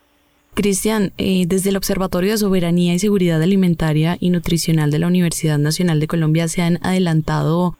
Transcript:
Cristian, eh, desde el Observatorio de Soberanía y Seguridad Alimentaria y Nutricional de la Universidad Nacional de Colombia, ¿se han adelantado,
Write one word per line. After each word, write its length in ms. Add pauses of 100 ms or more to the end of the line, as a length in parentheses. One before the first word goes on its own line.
(560)
Cristian, 600
eh, 300
desde 220
el 60
Observatorio 560
de 60
Soberanía 560
y 60
Seguridad 420
Alimentaria 800
y 80
Nutricional 600
de 100
la 80
Universidad 500
Nacional 420
de 80
Colombia, 400
¿se 140
han 200
adelantado, 1000